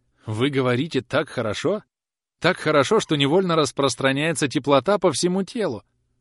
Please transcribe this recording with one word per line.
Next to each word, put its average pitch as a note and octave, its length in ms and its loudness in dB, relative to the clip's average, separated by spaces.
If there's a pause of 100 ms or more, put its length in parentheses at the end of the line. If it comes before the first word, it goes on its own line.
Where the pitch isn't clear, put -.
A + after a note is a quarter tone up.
(260)
Вы A2+ 240 -2
говорите C3 500 0
так C#3 280 -4
хорошо, B2+ 540 -4 (580)
так F3+ 180 0
хорошо, D3+ 420 2
что - 160 -2
невольно E3 400 2
распространяется C#3 920 0
теплота C#3+ 500 2
по F3+ 120 2
всему F3+ 320 -2
телу, F3 400 -6 (380)